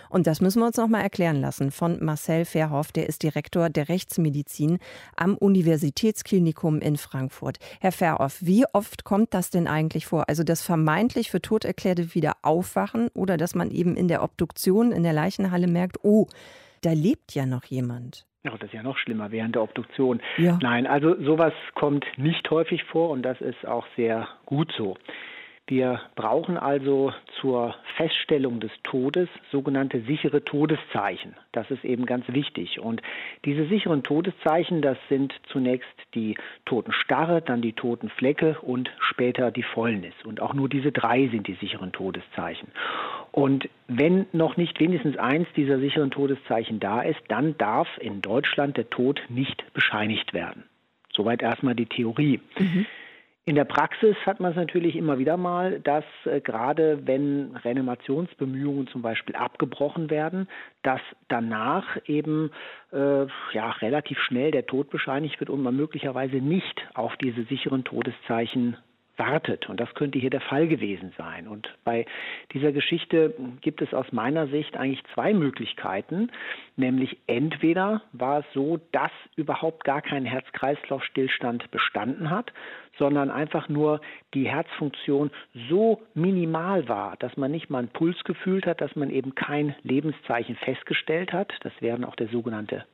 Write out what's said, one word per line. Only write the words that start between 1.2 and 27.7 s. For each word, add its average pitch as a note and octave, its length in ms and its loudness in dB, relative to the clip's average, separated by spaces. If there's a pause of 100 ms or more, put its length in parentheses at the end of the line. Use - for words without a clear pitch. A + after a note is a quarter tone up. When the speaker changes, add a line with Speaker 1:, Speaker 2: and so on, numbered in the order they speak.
Speaker 1:
lassen C3+ 320 0
von E3+ 320 0
Marcel D#3+ 420 0
Verhoff, D#3 460 0
der D#3 160 -2
ist - 140 -6
Direktor E3 480 0
der D3+ 200 0
Rechtsmedizin D#3 920 0 (360)
am F#3+ 220 2
Universitätsklinikum E3+ 1400 4
in D3 180 2
Frankfurt. - 600 -6 (200)
Herr F#3+ 120 2
Verhoff, D#3 500 0
wie F#3+ 320 6
oft - 300 -2
kommt G#3 300 2
das F3+ 180 0
denn F3 160 2
eigentlich D#3 400 0
vor? D#3 200 2
Also, D3+ 160 2
dass D#3+ 200 2
vermeintlich F3 680 2
für F3+ 100 0
tot - 220 0
Erklärte F3+ 520 0
wieder D#3 260 2
aufwachen F#3+ 720 2
oder F#3+ 240 0
dass - 180 -2
man F3 160 0
eben F3 240 2
in F3+ 120 2
der E3 160 2
Obduktion, G3 680 2
in F3 120 2
der E3 100 4
Leichenhalle F3+ 540 2
merkt, F3 360 0
oh, G#3 240 6 (540)
da E3 100 2
lebt E3 440 2
ja C#3 100 0
noch B2+ 200 -2
jemand. B2 600 -6 (180)
Speaker 2:
Ja, - 140 -6
das G#2 120 -12
ist - 40 -14
ja A2 80 -10
noch C3 160 -6
schlimmer G#2+ 320 -4
während A2+ 240 -2
der A#2+ 80 2
Obduktion. B2 580 0 (200)
Speaker 1:
Ja. F3 240 6
Speaker 2:
Nein, B2 240 2
also C#3+ 260 4 (100)
sowas D#3 300 4 (220)
kommt C#3+ 320 2 (100)
nicht D#3 320 0
häufig D#3+ 360 2
vor E3 260 0
und B2+ 100 -2
das B2 180 -2
ist - 280 -6
auch A#2 180 -2 (100)
sehr A2+ 320 0 (200)
gut D3 280 0
so. G2+ 220 -4 (680)
Wir B2+ 340 2 (140)
brauchen D#3+ 420 0
also C3+ 560 2 (260)
zur B2 360 0 (200)